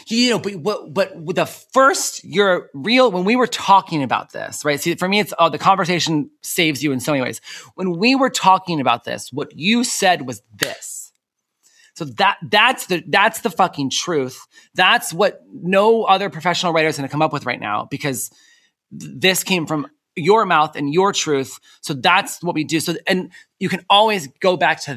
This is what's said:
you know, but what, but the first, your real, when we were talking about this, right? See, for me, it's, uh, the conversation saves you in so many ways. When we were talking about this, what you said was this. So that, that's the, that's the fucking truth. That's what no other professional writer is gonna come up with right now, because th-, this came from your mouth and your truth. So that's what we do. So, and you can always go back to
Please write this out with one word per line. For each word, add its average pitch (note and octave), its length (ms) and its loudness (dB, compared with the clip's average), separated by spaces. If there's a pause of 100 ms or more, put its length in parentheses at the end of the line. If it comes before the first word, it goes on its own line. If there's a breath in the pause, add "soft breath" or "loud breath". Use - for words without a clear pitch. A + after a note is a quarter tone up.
you A#3+ 240 2
know, G#3 80 2
but G3+ 160 -6
what, E3+ 400 -6
but F#3 400 -4
the E3 120 2
first, - 760 0
your F3 520 0
real, A3+ 360 4
when F3+ 140 -2
we A3 100 2
were B3+ 140 2
talking F#3 560 2
about A2+ 280 -2
this, G#2+ 320 -10
right? D3 160 0
See, E3 140 -2
for F3+ 140 -2
me, G#3 100 2
it's, - 180 0
uh, E3 120 6
the D3+ 100 -4
conversation E3+ 720 0 (120)
saves D#3 420 0
you D3 80 2
in B2+ 80 -2
so D#3 100 -4
many C3+ 140 0
ways. A#2 160 -8 (340 loud breath)
When F3+ 240 -4
we A#3+ 160 4
were C4 160 2
talking F#3 500 2
about A#2+ 220 0
this, A#2+ 300 -10
what C#3+ 260 -8
you A3 240 0
said F3 460 0
was B2 140 -10 (120)
this. - 560 -8 (840 soft breath)
So E3 100 -8
that, F#3+ 380 0
that's A3 440 2
the, F3 220 -2
that's G3+ 320 2
the A3 100 -2
fucking E3 400 0
truth. C3+ 560 -4 (280 soft breath)
That's F#3+ 380 2
what F3+ 280 0 (100)
no G3+ 540 2
other F#3+ 260 2
professional E3 420 -2
writer D#3+ 140 4
is D#3 100 -2
gonna C#3 120 -6
come - 140 0
up D3+ 100 2
with C3 140 -6
right B2 120 -4
now, A2 320 -4
because B2+ 400 -6 (640 soft breath)
th-, D3+ 160 -16
this F3 300 0
came F3 240 0
from D3+ 220 -4 (260)
your G3+ 320 2
mouth D#3 300 2
and D3 180 -4
your F#3+ 180 2
truth. C#3 460 -2 (220 soft breath)
So - 140 -8
that's F3+ 480 0
what E3+ 120 -4
we D#3 100 -2
do. D3+ 160 -2
So, E3+ 140 -4 (120)
and F#3 260 -2 (260 loud breath)
you F#3 100 -4
can F3 220 -6
always G3+ 380 2 (120)
go F#3 160 2
back D#3 260 0
to C#3 140 -10